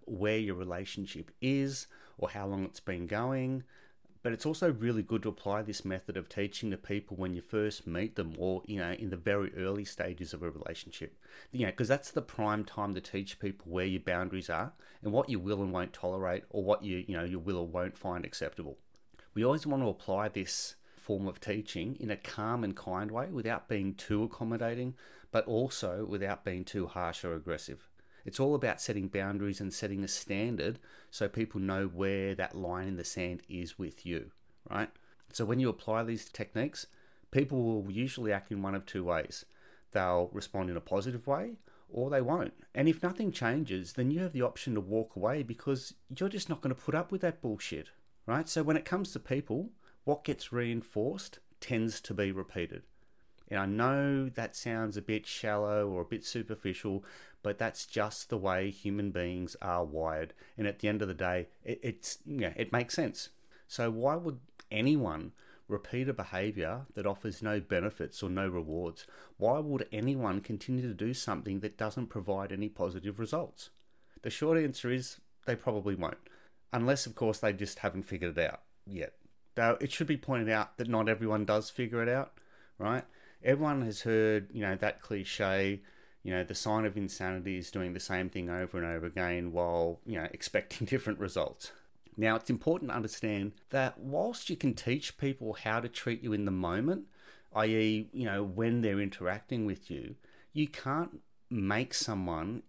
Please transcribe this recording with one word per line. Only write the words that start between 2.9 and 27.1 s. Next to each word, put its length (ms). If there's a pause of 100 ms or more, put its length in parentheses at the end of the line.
going, 580 (640)
but 60
it's 120
also 280
really 320
good 180
to 60
apply 340
this 220
method 320
of 120
teaching 440
to 40
people 400
when 160
you 80
first 460
meet 300
them 200
or, 300
you 140
know, 100
in 200
the 60
very 380
early 300
stages 500
of 80
a 80
relationship. 640 (360)
You 120
know, 60
'cause 160
that's 240
the 120
prime 420
time 320
to 40
teach 380
people 320
where 160
your 140
boundaries 500
are 220 (280)
and 120
what 160
you 100
will 240
and 100
won't 200
tolerate 580
or 140
what 180
you, 240
you 100
know, 60
you 160
will 200
or 100
won't 280
find 280
acceptable. 560 (520)
We 120
always 200
want 200
to 40
apply 420
this 440 (220)
form 320
of 100
teaching 600
in 100
a 60
calm 480
and 120
kind 360
way 160
without 400
being 260
too 300
accommodating, 720 (340)
but 160
also 580
without 400
being 200
too 240
harsh 360